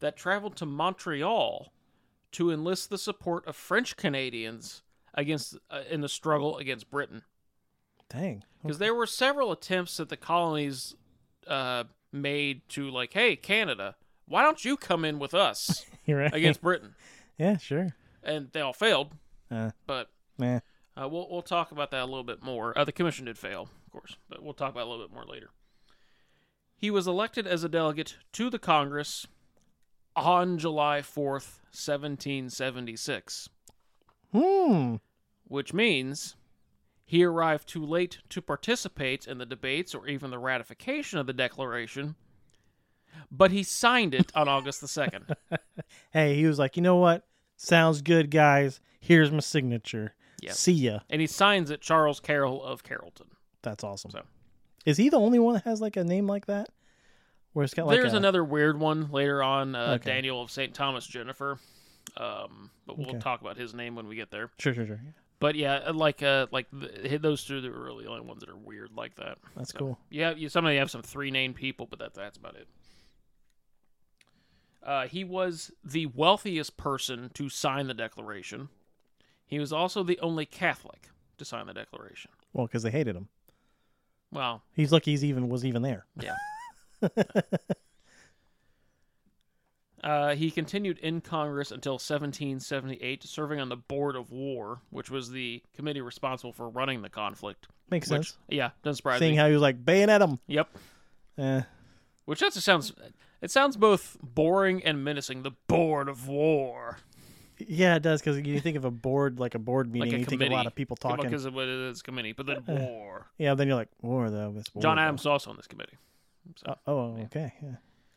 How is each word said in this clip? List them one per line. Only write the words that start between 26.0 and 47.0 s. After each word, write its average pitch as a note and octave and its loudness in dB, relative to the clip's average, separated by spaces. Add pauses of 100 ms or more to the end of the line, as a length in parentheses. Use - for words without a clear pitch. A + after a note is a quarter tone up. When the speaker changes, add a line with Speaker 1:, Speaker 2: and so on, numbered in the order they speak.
Speaker 1:
He G#3 -2
was G3 0
elected G3+ -2
as F3 0
a E3+ -2
delegate D#3 0 (140)
to A#3+ -2
the A3 -4
Congress D3 0 (880)
on F3+ 4
July D3 2
fourth, C#3 -6 (100)
seventeen C#3+ -4
seventy-six. A#2+ -6 (840)
Speaker 2:
Hmm. A#3+ 6 (480)
Speaker 1:
Which C#3 -6
means D#3+ 0 (680)
he E3+ 4
arrived E3 2
too D#3+ -8
late E3+ -2 (120)
to F#3 -8
participate D#3 -4
in C3 -10
the B2 -10
debates C3 -4
or C3+ -10
even C#3 -6
the B2+ -8
ratification C3 -6
of C3+ -2
the C3 -6
Declaration, B2+ -4 (1120)
but F3+ 6
he G3 0
signed A#3 2
it F3 2
on D3+ 2
August C#3 0
the C#3+ -12
second. C#3 -4 (160)
Speaker 2:
<laughs> E3+ -2 (540)
Hey, D3+ 4
he D3+ 4
was D3+ 4
like, C3+ 2
"You F3 2
know F3+ 8
what? F3 6 (300)